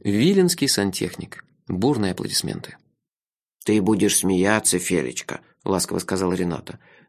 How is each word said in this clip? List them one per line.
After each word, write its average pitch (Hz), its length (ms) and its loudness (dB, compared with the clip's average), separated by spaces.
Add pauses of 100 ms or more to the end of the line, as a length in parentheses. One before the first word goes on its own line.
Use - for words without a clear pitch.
виленский 170 680 2
сантехник». - 760 -4 (220)
Бурные 101 460 0
аплодисменты. - 640 -6 (880)
«Ты 107 160 4
будешь 98 360 2
смеяться, 95 640 2
Фелечка», 73 600 -4 (220)
ласково 92 360 -2
сказала 92 340 -2
Рената. 87 460 -4 (300)